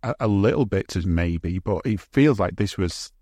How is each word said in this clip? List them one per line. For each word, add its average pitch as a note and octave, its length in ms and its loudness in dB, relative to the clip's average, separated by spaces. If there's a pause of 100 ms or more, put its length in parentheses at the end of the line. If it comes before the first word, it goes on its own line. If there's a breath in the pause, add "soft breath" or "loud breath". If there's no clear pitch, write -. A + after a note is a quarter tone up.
a, A#2 160 -4
a A#2 80 0
little G#2 360 4
bit G2 300 -4
is F2 120 -2
maybe, E2+ 520 0
but F2+ 260 -4
it G#2+ 140 -2
feels C#3 400 2
like F2+ 160 -2
this - 240 -4
was F2+ 320 -4 (120)